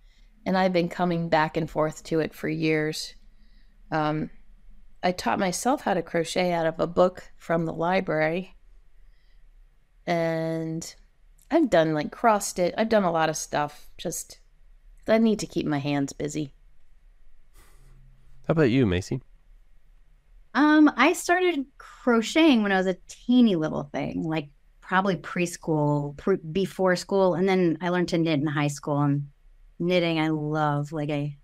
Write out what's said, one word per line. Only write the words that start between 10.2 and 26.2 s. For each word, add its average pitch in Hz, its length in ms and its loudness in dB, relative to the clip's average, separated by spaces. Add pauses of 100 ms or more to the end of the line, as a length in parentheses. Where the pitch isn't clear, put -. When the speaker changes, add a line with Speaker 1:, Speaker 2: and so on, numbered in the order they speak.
Speaker 1:
I've 302 200 2
done, 160 240 4
like, 151 160 -4
cross 214 380 2
stitch. 175 280 -2
I've 226 120 0
done 214 160 4
a 170 80 0
lot 160 160 2
of 156 80 -4
stuff. - 640 -6
Just, - 420 -10 (680)
I 226 100 4
need 220 220 4
to 170 60 -6
keep - 200 -4
my 147 120 -2
hands 139 340 -2
busy. 151 400 -8 (1900)
Speaker 2:
How 156 60 2
about 151 180 4
you, 127 160 4
Macy? 92 340 0 (1300)
Speaker 3:
Um, 302 420 6
I 285 160 4
started 349 520 0 (140)
crocheting 240 840 2
when 202 100 0
I 190 60 4
was 185 100 2
a 180 80 0 (120)
teeny 240 480 4
little 151 280 -2
thing, 143 400 -6
like, 156 240 -4 (320)
probably 190 360 -2
preschool, 147 1000 -2
pre-, 196 200 0 (140)